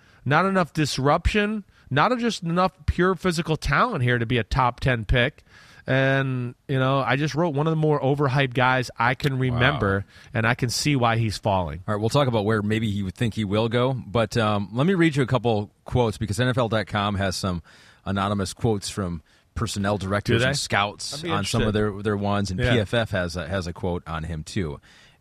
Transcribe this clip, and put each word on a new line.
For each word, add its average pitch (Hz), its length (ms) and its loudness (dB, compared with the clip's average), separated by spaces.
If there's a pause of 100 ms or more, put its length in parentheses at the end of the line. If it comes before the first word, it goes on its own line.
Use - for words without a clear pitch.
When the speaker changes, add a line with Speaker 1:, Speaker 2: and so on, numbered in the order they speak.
(260)
Speaker 1:
not 151 180 4
enough 190 300 0
disruption, 175 920 0 (240)
not 170 300 2
just 233 240 -2
enough 180 300 0 (120)
pure 185 300 2
physical 160 420 -2
talent 160 460 0
here 123 160 2
to 117 80 0
be 123 100 0
a 110 80 2
top 123 360 0
ten 120 260 0
pick. 127 360 2 (460)
And, 131 680 0 (120)
you 135 140 -2
know, 131 180 2
I 123 180 0
just 143 200 -2
wrote 160 180 0
one 147 140 0
of - 20 2
the 160 60 0
more 156 240 2
overhyped 135 540 2
guys 127 440 2
I 120 160 2
can 135 240 -2
remember, 123 640 2
Speaker 2:
Wow. - 340 -14
Speaker 1:
and 113 120 0
I 120 80 2
can 123 140 -2
see 143 280 0
why 117 200 2
he's 110 220 -2
falling. 90 480 -2
Speaker 2:
All 107 80 -2
right, 101 60 -2
we'll 110 100 0
talk 143 160 4
about 113 180 2
where 110 160 2
maybe 110 300 0
he 101 140 -2
would 92 100 -6
think 117 200 -2
he 110 100 -2
will 107 240 2
go, 123 260 0
but, 113 420 -2
um, 107 360 0
let 123 140 0
me 196 80 4
read 165 200 4
you 139 80 2
a 120 40 2
couple 110 440 0 (140)
quotes 120 340 0
because 101 220 -2
N 127 80 2
F 127 100 0
L 120 100 0
dot 107 200 -2
com 104 260 0
has 95 220 -2
some 90 260 -4 (420)
anonymous 98 480 -2
quotes 107 380 -2
from 87 320 -6 (320)
personnel 104 420 -2
directors 101 380 -2
Speaker 1:
Do 117 60 4
they? 127 80 2
Speaker 2:
and 139 100 -2
scouts 104 560 -2
Speaker 1:
I'd 147 80 -10
be 170 80 -6
Speaker 2:
on 104 140 -2
some 120 180 -2
of 113 60 0
Speaker 1:
interested. 107 280 0
Speaker 2:
their, 104 60 -12
their 104 140 0
ones, 101 340 -2
and 92 80 -4
Speaker 1:
Yeah. 123 140 2
Speaker 2:
P 117 80 4
F 98 120 -4
F 117 200 -2
has 90 240 -2
a, 82 100 -6
has 87 220 -4
a 87 40 -6
quote 87 360 -6
on 80 160 -6
him 80 180 -6
too. 78 380 -6 (400)